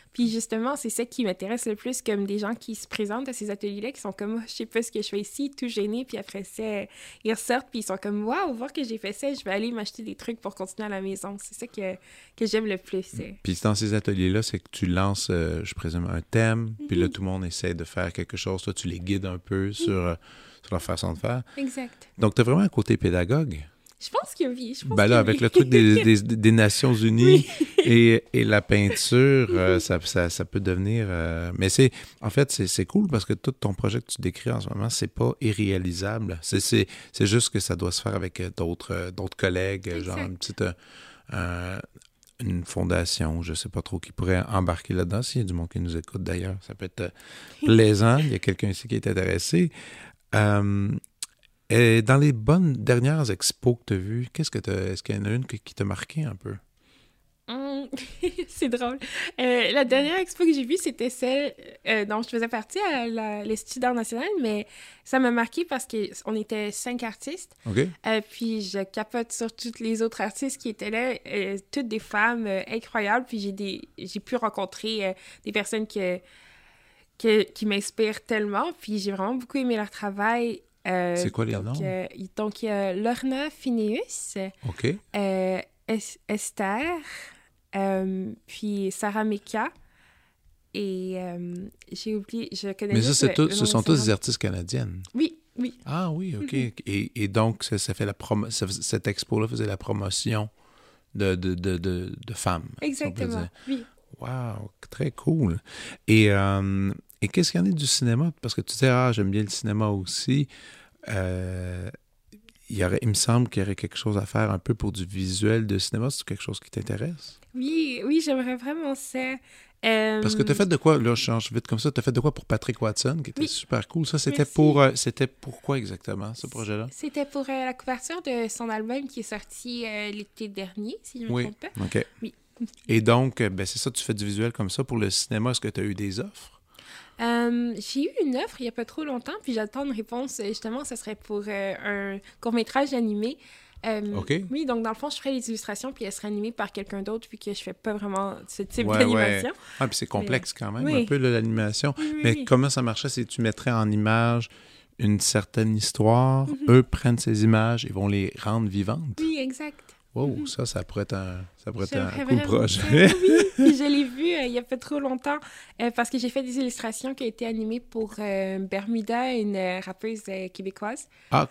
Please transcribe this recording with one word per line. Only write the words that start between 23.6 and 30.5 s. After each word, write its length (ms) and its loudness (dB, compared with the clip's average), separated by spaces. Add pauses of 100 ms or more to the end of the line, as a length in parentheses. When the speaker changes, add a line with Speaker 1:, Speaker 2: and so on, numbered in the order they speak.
Speaker 1:
Je 120 -14
pense 260 -4
que 60 0 (100)
oui, 260 -10
je 60 -12
pense 100 -2
Speaker 2:
Ben 120 6
là, 80 6
Speaker 1:
que 60 8
Speaker 2:
avec 160 4
Speaker 1:
oui. 60 0
Speaker 2:
le 60 4
truc 200 8
des, 340 10
des, 180 8
des 300 6
Nations 420 6
Unies 540 8
Speaker 1:
<laughs> 120 -6
Oui. 260 4
Speaker 2:
et, 380 10 (100)
et 100 4
la 180 4
peinture, 880 4
euh, 240 4
Speaker 1:
Mhm. 40 4
Speaker 2:
ça, 220 0
ça, 280 2
ça 160 -4
peut 140 -4